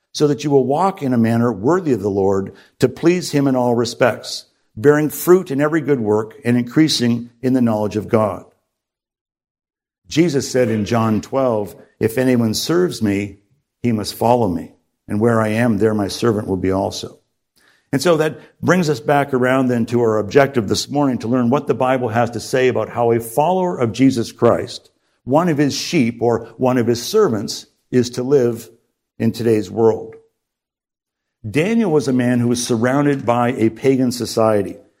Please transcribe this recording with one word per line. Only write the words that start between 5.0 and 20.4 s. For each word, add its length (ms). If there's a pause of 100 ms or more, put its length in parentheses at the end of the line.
fruit 400
in 120
every 200
good 200
work 420
and 140
increasing 720 (100)
in 120
the 80
knowledge 340
of 120
God." 380 (1600)
Jesus 400
said 220
in 160
John 360
twelve, 540 (240)
"If 200
anyone 340
serves 480
me, 380 (420)
he 100
must 220
follow 340
me. 280 (320)
And 120
where 220
I 60
am, 320
there 160
my 120
servant 400
will 100
be 140
also." 460 (720)
And 120
so 160
that 200 (240)
brings 280
us 100
back 340
around 360
then 180
to 140
our 160
objective 500